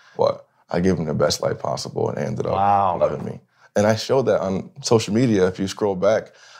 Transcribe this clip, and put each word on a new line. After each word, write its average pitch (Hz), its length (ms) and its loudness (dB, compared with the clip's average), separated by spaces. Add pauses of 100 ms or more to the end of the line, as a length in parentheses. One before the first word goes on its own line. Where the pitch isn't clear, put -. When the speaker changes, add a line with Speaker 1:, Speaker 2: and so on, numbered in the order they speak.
(180)
Speaker 1:
But - 280 0 (240)
I 85 120 -2
give 92 160 2
them 82 80 -4
the 76 100 -4
best - 260 0
life - 160 -2
possible, - 520 -4
and - 80 -6
they 73 60 -4
ended - 220 -6
up 85 80 -2
Speaker 2:
Wow. 101 460 2
Speaker 1:
loving - 260 -2
me. - 140 -10 (360)
And 104 120 4
I 110 80 4
showed 123 320 0
that 101 140 2
on 95 280 -4 (120)
social 110 340 2
media. 110 320 4
If 92 120 -4
you 98 80 -2
scroll 98 280 -2
back, 98 360 0 (280)